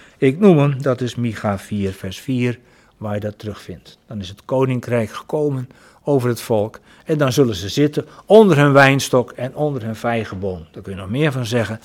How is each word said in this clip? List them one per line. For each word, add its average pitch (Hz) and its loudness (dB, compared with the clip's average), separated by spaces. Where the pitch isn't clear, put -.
ik 139 2
noem 190 6
hem, 143 0
dat 127 -2
is 120 -4
Micha 110 -2
vier 98 -4
vers 95 -12
vier, 123 -2
waar 107 -8
je 104 -4
dat 101 -8
terugvindt. - -14
Dan 110 -12
is 92 -10
het - -20
koninkrijk 123 -2
gekomen 143 -4
over 127 0
het 117 -4
volk 107 -2
en 160 -2
dan 135 2
zullen 120 2
ze 92 -8
zitten 147 0
onder 196 8
hun 143 4
wijnstok 135 4
en 127 -10
onder 143 -4
hun 110 -6
vijgenboom. 98 -4
Daar 101 -18
kun 98 -10
je 90 -10
nog 95 -10
meer 143 0
van 127 -6
zeggen, 110 -2